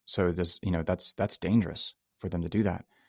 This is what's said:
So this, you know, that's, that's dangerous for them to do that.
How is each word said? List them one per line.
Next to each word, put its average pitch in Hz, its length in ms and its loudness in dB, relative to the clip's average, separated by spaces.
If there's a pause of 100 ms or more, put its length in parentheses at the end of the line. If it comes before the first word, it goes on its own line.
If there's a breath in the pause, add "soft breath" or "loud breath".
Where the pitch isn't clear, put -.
So 90 240 2
this, 87 320 -2
you 95 80 -2
know, 82 140 2
that's, - 300 -2
that's - 240 -2
dangerous - 560 0 (240)
for 92 100 -6
them 87 140 -2
to 82 60 -4
do 107 160 2
that. 87 200 0 (240 soft breath)